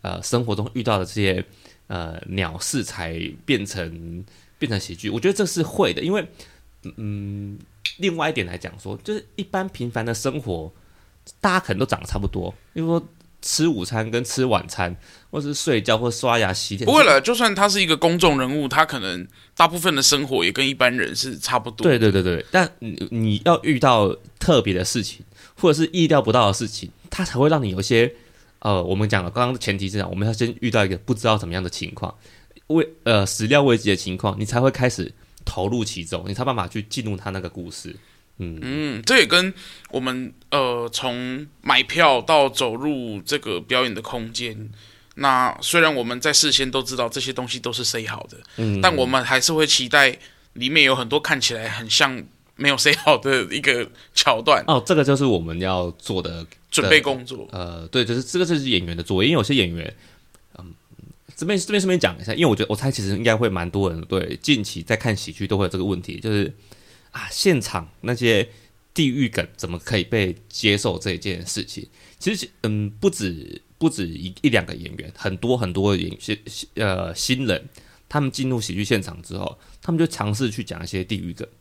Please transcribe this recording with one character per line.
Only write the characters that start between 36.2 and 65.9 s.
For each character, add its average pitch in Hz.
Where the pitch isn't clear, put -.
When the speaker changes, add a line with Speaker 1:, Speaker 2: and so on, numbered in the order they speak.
Speaker 1:
你 101
才 107
有 127
办 131
法 92
去 104
进 113
入 104
他 95
那 95
个 90
故 87
事。 82
嗯。 82
Speaker 2:
嗯， 135
这 254
也 202
跟 185
我 135
们， 127
呃， 123
从 127
买 131
票 139
到 147
走 120
入 123
这 147
个 95
表 123
演 123
的 98
空 113
间， 110
那 127
虽 -
然 160
我 123
们 123
在 151
事 147
先 135
都 127
知 123
道 120
这 135
些 123
东 127
西 120
都 120
是 123
say 117
好 -
的， -
Speaker 1:
嗯。 107
Speaker 2:
但 175
我 131
们 131
还 127
是 170
会 156
期 127
待 139
里 123
面 151
有 131
很 123
多 143
看 147
起 120
来 110
很 110
像 135
没 143
有 139
say 143
好 151
的 131
一 90
个 120
桥 117
段。 127
Speaker 1:
哦， 135
这 185
个 151
就 139
是 139
我 107
们 82
要 90
做 92
的， 85
Speaker 2:
准 -
备 151
工 127
作。 120
Speaker 1:
呃， 85
对， 123
就 117
是 127
这 175
个 180
就 165
是 135
演 92
员 85
的 85
作 95
业， 131
因 170
为 143
有 107
些 139
演 98
员， 85
嗯， 87
这 156
边， 196
这 175
边 208
顺 190
便 185
讲 87
一 -
下， 107
因 -
为 170
我 113
觉 107
得， -
我 107
猜 135
其 117
实 98
应 98
该 117
会 110
蛮 87
多 98
人 82
对 87
近 131
期 -
在 110
看 110
喜 -
剧 98
都 98
会 98
有 87
这 95
个 92
问 95